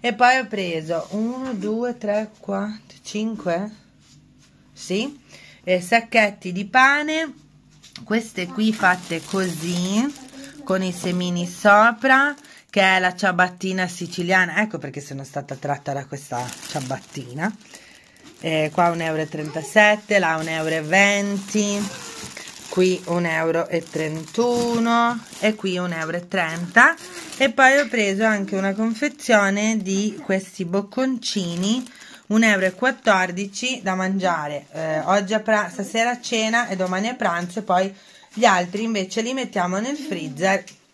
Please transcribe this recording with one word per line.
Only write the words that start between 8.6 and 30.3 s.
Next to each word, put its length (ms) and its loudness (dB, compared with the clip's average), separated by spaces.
fatte 500 0
così, 800 -2
con 200 0
i 100 -4
semini 540 -4
sopra, 880 4
che 140 2
è 160 6
la 160 0
ciabattina 760 0
siciliana. 720 0
Ecco 160 -2
perché 240 -8
sono 240 -12
stata 300 -10
tratta 400 -6
da 100 -6
questa 400 -8
ciabattina. 840 -6
Eh, 340 0
qua 160 4
un 100 -4
euro 220 -2
e 60 -6
trentasette, 880 2
là 180 2
un 120 -4
euro 200 -2
e 140 0
venti, 1000 2
qui 380 2
un 180 -2
euro 440 0
e 140 -2
trentuno 1400 0
e 160 0
qui 240 -4
un 140 -4
euro 240 -4
e 120 -8
trenta. 680 4
E 140 2
poi 280 6
ho 100 2
preso 360 0
anche 320 0
una 180 0
confezione 1000 2
di 480 -2
questi 400 -4